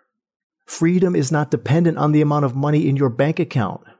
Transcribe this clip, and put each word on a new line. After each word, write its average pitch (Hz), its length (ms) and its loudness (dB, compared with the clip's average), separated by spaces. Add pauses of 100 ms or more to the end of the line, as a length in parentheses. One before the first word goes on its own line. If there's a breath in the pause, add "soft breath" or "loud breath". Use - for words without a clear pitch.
(640)
Freedom 180 520 0
is 143 160 -2
not 147 180 -2
dependent 160 460 0
on 147 160 0
the 151 80 4
amount 147 240 2
of 127 100 -2
money 147 320 0
in 139 80 0
your 139 140 2
bank 143 300 -2
account. 98 420 -4 (180)